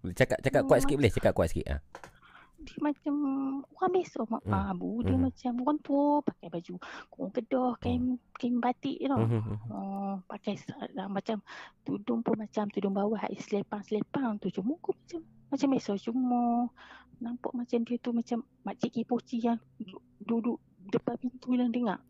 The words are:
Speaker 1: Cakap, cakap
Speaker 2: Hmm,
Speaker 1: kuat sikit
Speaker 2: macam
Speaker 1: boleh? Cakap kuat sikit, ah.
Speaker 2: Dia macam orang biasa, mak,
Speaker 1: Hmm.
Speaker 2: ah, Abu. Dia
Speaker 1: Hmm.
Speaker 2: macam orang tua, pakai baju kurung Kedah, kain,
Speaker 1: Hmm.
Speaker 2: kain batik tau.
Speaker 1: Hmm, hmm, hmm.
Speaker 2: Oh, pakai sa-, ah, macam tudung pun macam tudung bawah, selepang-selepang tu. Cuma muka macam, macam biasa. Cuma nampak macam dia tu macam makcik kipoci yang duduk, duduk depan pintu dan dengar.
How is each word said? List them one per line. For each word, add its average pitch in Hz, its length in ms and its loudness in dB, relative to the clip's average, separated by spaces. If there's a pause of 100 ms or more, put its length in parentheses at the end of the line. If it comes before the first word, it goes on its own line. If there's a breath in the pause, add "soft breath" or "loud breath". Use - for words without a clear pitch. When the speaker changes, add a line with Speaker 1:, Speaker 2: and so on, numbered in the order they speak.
Speaker 1:
Cakap, 110 340 2
cakap 135 240 4
Speaker 2:
Hmm, 135 80 -4
Speaker 1:
kuat 123 80 8
sikit - 160 4
Speaker 2:
macam 147 60 4
Speaker 1:
boleh? 110 100 8
Cakap - 200 4
kuat 87 160 4
sikit, - 200 -2
ah. 73 120 -2 (760 soft breath)
Speaker 2:
Dia - 260 -8
macam 294 300 0 (580)
orang 370 220 0
biasa, 359 320 0
mak, 220 180 -4
Speaker 1:
Hmm. 214 80 0
Speaker 2:
ah, 196 180 2
Abu. 180 300 -4
Dia - 140 2
Speaker 1:
Hmm. 262 100 4
Speaker 2:
macam 254 280 -2 (100)
orang 294 180 2
tua, 294 400 2
pakai - 300 -6
baju 175 240 -8 (340 loud breath)
kurung 185 240 -8
Kedah, 247 480 0
kain, 247 220 0 (100)
Speaker 1:
Hmm. - 220 -6
Speaker 2:
kain 247 240 0
batik 247 420 0
tau. 269 160 0
Speaker 1:
Hmm, 220 160 4
hmm, 110 240 0
hmm. - 20 -8 (120)
Speaker 2:
Oh, 196 440 -4 (120)
pakai 208 320 -6
sa-, - 180 -10
ah, 196 320 -8
macam 202 320 -4 (460 loud breath)
tudung 220 340 -2
pun 220 160 0
macam 208 320 -4
tudung 202 240 -2
bawah, 202 300 0 (100)
selepang-selepang 208 1080 -4
tu. 190 120 -2
Cuma 220 240 -2
muka - 160 -8
macam, - 280 -8 (280)
macam 277 220 0
biasa. 254 220 2 (100)
Cuma 240 680 2 (500 loud breath)
nampak 240 360 -6
macam 240 260 0
dia 233 180 0
tu 247 140 -2
macam 233 260 0 (240)
makcik - 300 -4
kipoci 233 480 -2
yang 233 180 2 (200)
duduk, 185 240 -14 (180)
duduk 226 380 0 (300)
depan 240 280 0
pintu 254 400 -2
dan 247 160 2
dengar. 233 280 0 (100)